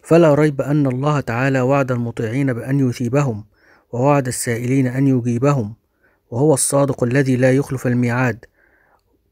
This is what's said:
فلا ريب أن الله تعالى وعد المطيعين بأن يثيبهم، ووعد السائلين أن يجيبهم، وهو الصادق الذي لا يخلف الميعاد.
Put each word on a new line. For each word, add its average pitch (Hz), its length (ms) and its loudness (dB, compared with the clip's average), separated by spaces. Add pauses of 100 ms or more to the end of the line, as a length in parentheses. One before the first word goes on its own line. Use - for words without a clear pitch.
فلا 160 320 4
ريب 147 260 0
أن 143 260 0
الله 135 340 -2
تعالى 131 400 -2
وعد 131 320 0
المطيعين 120 600 -2
بأن 131 360 0
يثيبهم، 120 560 -2 (480)
ووعد 135 340 2
السائلين 123 600 -2
أن 131 200 0
يجيبهم، 120 680 0 (560)
وهو 135 240 2
الصادق 135 500 0
الذي 131 320 2
لا 131 160 4
يخلف 135 340 -2
الميعاد. 123 580 0 (880)